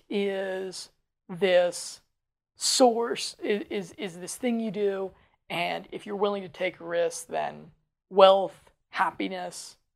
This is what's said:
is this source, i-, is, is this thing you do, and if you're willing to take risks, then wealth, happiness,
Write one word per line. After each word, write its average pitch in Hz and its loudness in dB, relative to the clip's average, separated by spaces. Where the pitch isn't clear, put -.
is 190 -4
this 180 2
source, - 2
i-, 214 0
is, 196 -6
is - -8
this 180 -12
thing 233 -2
you 220 -4
do, 196 -2
and 175 -4
if - -12
you're 208 -6
willing 202 0
to 180 -12
take 180 -4
risks, 170 -2
then 151 -6
wealth, 190 6
happiness, 180 -6